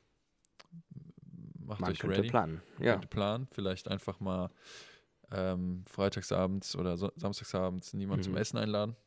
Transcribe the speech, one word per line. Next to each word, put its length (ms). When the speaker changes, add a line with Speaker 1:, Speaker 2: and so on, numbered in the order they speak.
Speaker 1:
macht 200
Speaker 2:
Man 120
Speaker 1:
euch 60
Speaker 2:
könnte 200
Speaker 1:
ready. 100
Speaker 2:
planen, 340
ja. 140
Speaker 1:
Könnte 160
planen, 420
vielleicht 380
einfach 320
mal, 300
ähm, 560
freitagsabends 880
oder 200
so, 200
samstagsabends 760
niemand 320
zum 80
Speaker 2:
Mhm. 60
Speaker 1:
Essen 200
einladen, 380